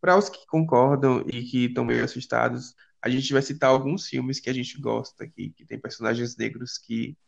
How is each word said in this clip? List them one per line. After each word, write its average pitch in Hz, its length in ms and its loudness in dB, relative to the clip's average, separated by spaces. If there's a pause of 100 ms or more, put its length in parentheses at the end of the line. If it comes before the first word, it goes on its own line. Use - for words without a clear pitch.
Pra 180 160 6
os 208 140 4
que - 160 -20
concordam 135 800 4
e 120 160 -6
que 123 240 0
tão 123 160 -2
meio 120 180 0
assustados, 123 720 -2 (280)
a - 80 -4
gente 131 220 -2
vai 135 100 4
citar 139 280 2
alguns 135 360 2
filmes 131 340 -6
que - 80 -8
a 127 40 -2
gente 127 280 -8
gosta, 113 480 -6
que, - 220 -12
que - 160 -20
tem 113 120 -12
personagens 120 580 -4
negros 113 420 -8
que 113 380 -6 (120)